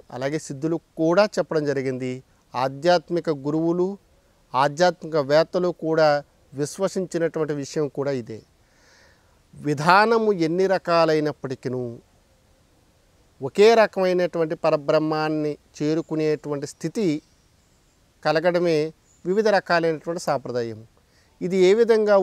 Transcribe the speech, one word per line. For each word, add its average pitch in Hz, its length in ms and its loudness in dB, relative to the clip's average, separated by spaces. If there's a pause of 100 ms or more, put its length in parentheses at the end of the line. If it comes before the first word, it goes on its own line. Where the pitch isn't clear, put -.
(140)
అలాగే 139 300 -4
సిద్ధులు 156 320 -4 (240)
కూడా 170 240 4 (100)
చెప్పడం 160 360 -2
జరిగింది. 131 420 -4 (420)
ఆధ్యాత్మిక 151 760 0 (140)
గురువులు, 165 420 -2 (680)
ఆధ్యాత్మిక 156 600 0 (140)
వేత్తలు 175 400 2 (120)
కూడా 160 240 2 (540)
విశ్వసించినటువంటి 165 1000 -4
విషయం 147 260 -4 (100)
కూడా 139 240 -4
ఇదే. 110 180 -14 (1300)
విధానము 202 640 2 (160)
ఎన్ని 175 280 0
రకాలైనప్పటికీను 151 1080 0 (1600)
ఒకే 196 280 4 (140)
రకమైనటువంటి 180 720 0 (100)
పరబ్రహ్మాన్ని 156 880 0 (260)
చేరుకునేటువంటి 151 960 -4
స్థితి 190 320 -4 (1160)
కలగడమే 165 560 0 (460)
వివిధ 202 240 0 (100)
రకాలైనటువంటి 165 720 -2
సాంప్రదాయం. 120 540 -6 (580)
ఇది 180 160 -4 (120)
ఏ 190 40 6 (100)
విధంగా 214 400 4